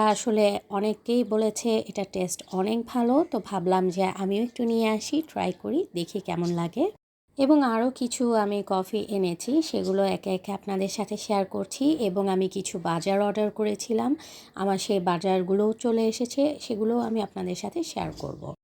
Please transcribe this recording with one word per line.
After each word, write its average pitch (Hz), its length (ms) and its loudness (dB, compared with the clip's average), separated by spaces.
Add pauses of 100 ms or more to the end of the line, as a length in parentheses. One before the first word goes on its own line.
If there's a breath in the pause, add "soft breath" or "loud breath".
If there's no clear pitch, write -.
আসলে 208 520 2 (100)
অনেকেই 214 560 0
বলেছে 214 460 0 (180)
এটা 190 240 -4
টেস্ট 185 300 -4 (100)
অনেক 202 340 0
ভালো, 247 440 2
তো - 140 -4
ভাবলাম 185 460 2
যে 180 120 -2
আমিও 196 400 0
একটু 240 220 -4
নিয়ে 226 240 2
আসি, 220 280 -2 (140)
ট্রাই 185 220 -2 (100)
করি, 269 320 -2
দেখি 170 260 -4
কেমন 175 320 -2
লাগে। 170 340 0 (520)
এবং 285 240 6
আরও 233 280 2
কিছু 240 440 -2
আমি 202 320 2
কফি 190 340 -2 (160)
এনেছি, 190 460 0
সেগুলো 196 400 0
একে 190 280 0
একে 190 220 -4
আপনাদের 196 360 -2
সাথে 208 280 -4
শেয়ার 202 280 0
করছি। 196 400 -4 (240)
এবং 196 200 0
আমি 190 200 2
কিছু 190 300 -6
বাজার 175 440 0
অর্ডার 208 280 2
করেছিলাম, 220 640 0 (380 loud breath)
আমার 196 240 0
সেই 196 220 0
বাজারগুলোও 190 720 2
চলে 226 360 2
এসেছে, 277 520 0
সেগুলোও 220 380 0
আমি 226 240 0
আপনাদের 185 320 -4
সাথে 208 280 -6
শেয়ার 175 300 -4
করব। 147 520 -10